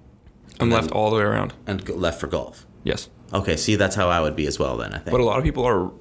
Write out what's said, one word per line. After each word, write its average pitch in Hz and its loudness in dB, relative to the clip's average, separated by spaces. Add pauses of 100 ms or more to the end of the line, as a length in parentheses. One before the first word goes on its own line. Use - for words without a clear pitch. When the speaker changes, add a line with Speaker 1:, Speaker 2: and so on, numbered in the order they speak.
(600)
Speaker 1:
I'm 120 2
Speaker 2:
And 117 4
Speaker 1:
left 110 2
Speaker 2:
then - -2
Speaker 1:
all 107 2
the 110 2
way 104 4
around. 104 0 (140)
Speaker 2:
And 95 -6
go - -6
left 87 -2
for 71 -6
golf. - -6 (200)
Speaker 1:
Yes. - -4 (260)
Speaker 2:
Okay, 82 2
see, 107 2
that's 95 2
how 92 2
I 85 2
would 76 0
be 76 0
as 69 -4
well 67 0
then, 52 -8
I - -6
think. - -8
Speaker 1:
But 123 2
a 120 4
lot 110 2
of 135 0
people 131 0
are 110 0 (100)